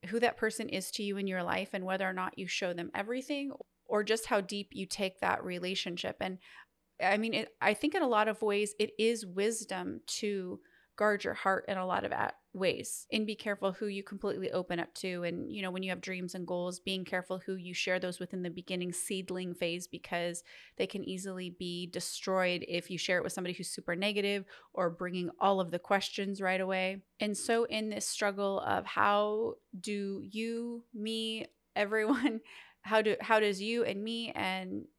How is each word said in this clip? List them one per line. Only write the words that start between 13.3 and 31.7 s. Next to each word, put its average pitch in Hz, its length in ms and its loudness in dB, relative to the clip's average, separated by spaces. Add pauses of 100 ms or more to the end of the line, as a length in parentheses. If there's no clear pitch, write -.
careful 196 360 0
who 196 140 -4
you 196 160 -2
completely 196 500 -4
open 180 280 0
up - 160 -4
to. 180 260 -4
And, 175 320 -4
you 208 80 -4
know, 190 80 0
when 185 140 -4
you 185 80 -2
have 180 100 -4
dreams 180 320 -6
and 180 140 -6
goals, 180 320 -2
being 190 260 -2
careful 185 400 -2
who 190 100 -2
you 180 200 -8
share 185 240 2
those 180 200 -4
with 180 140 -6
in 185 80 -4
the 175 80 -2
beginning 180 420 -4
seedling 185 600 -4
phase, 175 320 -2
because 175 580 -4 (340)
they 190 100 2
can 196 180 -6
easily 185 460 -6
be 175 340 -4
destroyed 180 840 0
if 175 220 -4
you 180 80 -4
share 180 220 2
it - 40 -2
with 170 80 -2
somebody 180 220 -4
who's 175 160 -8
super - 260 -4
negative 202 480 2 (300)
or 175 160 2
bringing 180 400 -2 (100)
all 196 200 6
of 180 100 0
the 175 80 -2
questions 196 640 0
right 185 180 2
away. 190 440 0 (160)
And 208 180 0
so 233 280 4
in 214 240 -2
this 208 180 -4
struggle 196 540 2
of - 260 2
how 208 680 2 (260)
do 196 480 -4
you, 233 560 -4 (120)
me, 220 500 -2 (300)